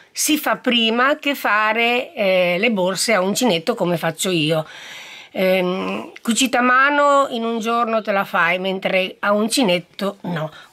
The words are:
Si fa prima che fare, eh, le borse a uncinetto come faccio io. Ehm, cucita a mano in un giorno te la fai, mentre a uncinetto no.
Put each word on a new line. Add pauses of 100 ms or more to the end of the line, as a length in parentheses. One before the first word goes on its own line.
(100)
Si
fa
prima
che
fare,
eh,
le
borse
a
uncinetto
come
faccio
io. (680)
Ehm, (120)
cucita
a
mano
in
un
giorno
te
la
fai,
mentre
a
uncinetto
no. (220)